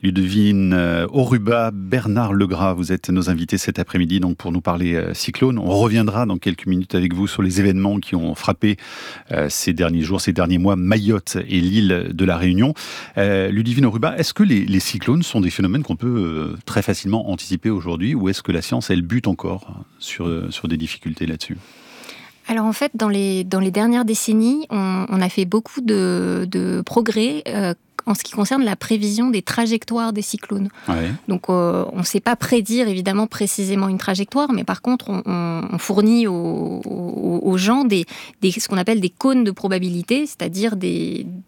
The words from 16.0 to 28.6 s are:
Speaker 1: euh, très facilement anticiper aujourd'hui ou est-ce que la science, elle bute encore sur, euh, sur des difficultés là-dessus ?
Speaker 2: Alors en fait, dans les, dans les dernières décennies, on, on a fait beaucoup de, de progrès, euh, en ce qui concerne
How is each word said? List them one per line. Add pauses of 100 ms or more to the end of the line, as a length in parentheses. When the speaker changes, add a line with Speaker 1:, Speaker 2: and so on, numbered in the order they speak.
Speaker 1:
euh, (100)
très
facilement
anticiper
aujourd'hui
ou
est-ce
que
la
science,
elle
bute
encore (140)
sur,
euh,
sur
des
difficultés
là-dessus ? (920)
Speaker 2:
Alors
en
fait,
dans
les,
dans
les
dernières
décennies,
on,
on
a
fait
beaucoup
de,
de
progrès,
euh, (320)
en
ce
qui
concerne